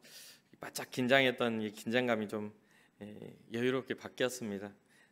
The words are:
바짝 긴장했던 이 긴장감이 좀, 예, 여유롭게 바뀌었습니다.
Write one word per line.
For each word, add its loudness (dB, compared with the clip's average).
바짝 -8
긴장했던 4
이 -2
긴장감이 2
좀, -6
예, -12
여유롭게 0
바뀌었습니다. -4